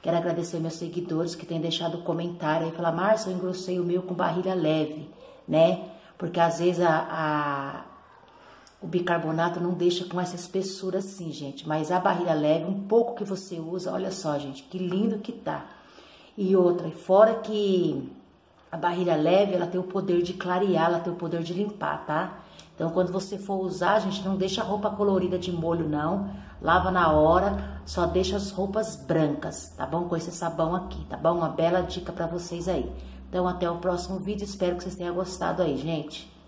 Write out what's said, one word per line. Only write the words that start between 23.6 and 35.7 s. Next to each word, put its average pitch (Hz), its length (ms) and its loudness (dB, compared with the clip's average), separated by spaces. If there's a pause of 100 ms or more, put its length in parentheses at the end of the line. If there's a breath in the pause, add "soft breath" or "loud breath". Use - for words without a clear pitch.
gente, 196 240 -2
não 190 140 -2
deixa 190 240 0
a - 20 0
roupa 208 260 0
colorida 185 480 2
de 175 140 -4
molho, 165 380 0
não. 160 400 -2 (320 loud breath)
Lava 175 280 4
na 175 220 4
hora, 175 760 4
só 175 200 0
deixa 185 320 2
as 202 140 -4
roupas 196 440 -2
brancas, 156 800 -2
tá 143 100 -4
bom? 170 220 -2
Com 170 80 -2
esse 165 160 -4
sabão 165 420 -2
aqui, - 360 -6
tá - 80 -8
bom? 165 180 4
Uma 165 140 2
bela 170 320 2
dica 175 320 -6
pra 170 120 -4
vocês 170 440 -4
aí. 143 200 -2 (380 loud breath)
Então, 180 180 0
até 180 240 0
o 175 100 -4
próximo 180 400 -2
vídeo. 202 260 -4
Espero 180 320 -2
que - 60 -10
vocês 185 120 -8
tenham 175 180 -6
gostado 175 480 -2
aí, 151 140 2